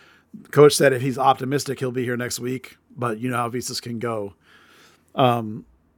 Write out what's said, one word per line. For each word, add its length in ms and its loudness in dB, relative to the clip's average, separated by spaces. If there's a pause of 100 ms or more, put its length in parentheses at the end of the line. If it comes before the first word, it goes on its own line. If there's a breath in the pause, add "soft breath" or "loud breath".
(520 soft breath)
coach 220 8
said 200 4
if 80 -2
he's 160 -2
optimistic, 640 0
he'll 120 -4
be 140 -4
here 120 -4
next 220 -6
week. 380 -8 (180)
But 240 -4
you 100 -4
know 80 -2
how 120 -2
visas 320 -8
can 180 -10
go. 360 -6 (800 soft breath)
Um, 500 0 (320)